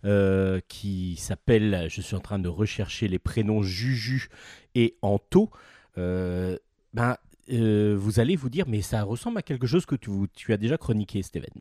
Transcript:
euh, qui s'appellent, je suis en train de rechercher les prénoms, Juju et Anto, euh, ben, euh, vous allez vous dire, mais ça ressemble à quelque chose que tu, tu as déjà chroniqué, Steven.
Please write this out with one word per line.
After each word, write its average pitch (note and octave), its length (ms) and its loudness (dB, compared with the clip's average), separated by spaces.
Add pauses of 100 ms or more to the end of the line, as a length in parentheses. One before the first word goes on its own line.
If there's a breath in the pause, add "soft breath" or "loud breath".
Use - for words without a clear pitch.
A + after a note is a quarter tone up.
euh, F#2+ 640 4
qui F#2 480 -6
s'appellent, G#2 760 2
je - 100 -8
suis - 160 -6
en F#2 40 -6
train G2+ 180 -6
de F2+ 100 -2
rechercher G#2 600 -2
les F#2 100 0
prénoms, G#2+ 440 0
Juju A#2 640 -2 (460 loud breath)
et A#2 280 4
Anto, G#2 480 2 (480 loud breath)
euh, F2+ 580 -2 (380)
ben, A#2+ 240 0 (320)
euh, G#2+ 480 4
vous G#2 220 0
allez D3 160 4
vous C3+ 120 -4
dire, D#3 200 -4
mais G#2+ 140 -2
ça G#2+ 200 -2
ressemble A#2+ 340 -4
à F#3 60 -4
quelque B2+ 240 -4
chose D#3 180 2
que C#3+ 120 -2
tu, - 140 -8 (220)
tu - 200 -4
as G#2+ 40 4
déjà A#2 220 0
chroniqué, G#2 440 -2
Steven. - 280 -10 (100)